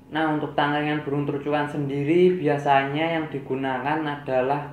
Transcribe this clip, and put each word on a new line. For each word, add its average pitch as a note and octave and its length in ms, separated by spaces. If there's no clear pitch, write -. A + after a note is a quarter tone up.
Nah, D#3 160
untuk D3 240
tangkringan D3 480
burung C#3+ 240
terucukan D3 400
sendiri D3+ 720
biasanya C#3+ 800
yang D#3 80
digunakan C3+ 720
adalah C#3+ 760